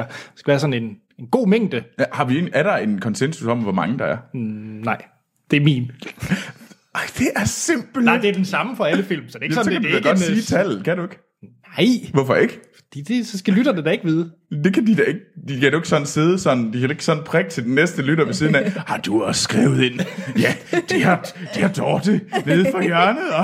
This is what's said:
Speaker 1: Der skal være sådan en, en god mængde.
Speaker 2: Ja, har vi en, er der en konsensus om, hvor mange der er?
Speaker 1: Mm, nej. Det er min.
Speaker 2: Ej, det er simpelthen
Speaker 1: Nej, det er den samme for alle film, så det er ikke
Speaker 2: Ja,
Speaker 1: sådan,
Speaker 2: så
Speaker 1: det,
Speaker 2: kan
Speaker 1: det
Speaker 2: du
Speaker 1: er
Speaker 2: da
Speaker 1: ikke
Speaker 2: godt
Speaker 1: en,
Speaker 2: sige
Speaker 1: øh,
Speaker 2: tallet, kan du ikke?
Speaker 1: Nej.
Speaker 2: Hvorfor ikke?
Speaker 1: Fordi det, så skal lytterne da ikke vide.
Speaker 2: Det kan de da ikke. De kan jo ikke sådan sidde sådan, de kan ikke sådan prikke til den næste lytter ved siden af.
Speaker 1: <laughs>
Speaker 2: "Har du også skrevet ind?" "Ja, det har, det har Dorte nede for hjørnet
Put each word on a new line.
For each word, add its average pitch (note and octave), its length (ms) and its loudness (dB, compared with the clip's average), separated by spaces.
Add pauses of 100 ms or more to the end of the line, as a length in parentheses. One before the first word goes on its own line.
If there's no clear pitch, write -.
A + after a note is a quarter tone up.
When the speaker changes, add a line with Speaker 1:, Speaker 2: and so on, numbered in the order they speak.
Speaker 1:
Der A#2 40 -6 (300)
skal - 140 -2
være C#3 100 4
sådan C3 220 0
en, G#2+ 140 -8 (220)
en B2+ 120 -16
god A#3+ 180 2
mængde. F#3 340 2 (160)
Speaker 2:
Ja, C3 140 0
har - 120 0
vi B2+ 140 2
en, F3 140 -2
er C#3+ 100 2
der F#3+ 140 0
en G#2 240 -2
konsensus A2+ 460 -2
om, A#2+ 120 0
hvor G#2 140 -2
mange F#2+ 260 0
der G#2+ 60 -2
er? C#2+ 120 0 (180)
Speaker 1:
Mm, B2+ 60 -6 (440)
nej. A2+ 180 -4 (480)
Det D3 60 4
er C#3+ 40 4
min. C3 300 2 (1040)
Speaker 2:
Ej, - 60 -6 (180)
det C4 180 2
er G3+ 80 -2
simpelthen B3 600 -2
Speaker 1:
Nej, A3+ 140 4
det G#3 100 0
er G3+ 60 2
den F#3 100 0
samme F3+ 320 -2
for G#3+ 80 -2
alle F3+ 200 0
film, D3 240 -6
så A#2 100 -16
det A2 40 -16
er - 20 -6
ikke D#3 120 -2
Speaker 2:
Ja, A#3+ 60 2
Speaker 1:
sådan, - 20 0
Speaker 2:
så F#3+ 60 0 (100)
Speaker 1:
det, - 20 -2
Speaker 2:
kan - 0 -
Speaker 1:
det F3+ 220 0
Speaker 2:
du - 40 2
Speaker 1:
er - 0 -
Speaker 2:
da - 0 -
Speaker 1:
ikke - 0 -
Speaker 2:
godt F#3+ 300 2
Speaker 1:
en, A3+ 60 -2
Speaker 2:
sige - 140 0
Speaker 1:
øh, F#3+ 60 4
Speaker 2:
tallet, G#2+ 200 -4
kan E3+ 120 0
du F3+ 60 -4
ikke? F3+ 140 -10 (640)
Speaker 1:
Nej. F3+ 80 6 (260)
Speaker 2:
Hvorfor B2+ 220 2
ikke? - 260 2 (160)
Speaker 1:
Fordi - 260 -16
det, A#3 240 -2
så G3 120 -8
skal G3 160 2
lytterne A3 280 2
da D#3 80 0
ikke G3 140 0
vide. E3 260 0 (340)
Speaker 2:
Det F#3+ 100 4
kan A3 120 2
de G#3+ 100 4
da C#3 60 4
ikke. D#3 180 0 (280)
De C3+ 120 -4
kan C#3+ 100 6
jo D3 60 2
ikke E3 120 -4
sådan D3 180 2
sidde E3 320 2
sådan, B2 340 0
de B2 80 -4
kan C3 100 0
ikke D#3+ 140 -8
sådan D#3 200 0
prikke F3+ 260 0
til B2+ 140 -6
den B2 100 0
næste D#3+ 280 2
lytter D3 220 2
ved G#2 100 -2
siden D3+ 200 2
af. C#3 220 2
Speaker 1:
<laughs> E3 100 -10
Speaker 2:
"Har - 120 -4
du G#2 240 0
også G#2 200 -2
skrevet C3 400 2
ind?" B2 180 0 (380)
"Ja, - 160 2 (360)
det F4 120 2
har, F#3 140 4 (380)
det G#3+ 80 -2
har F#3+ 100 0
Dorte D3+ 480 0 (260)
nede E3+ 260 2
for F3+ 100 -2
hjørnet G3 480 2 (120)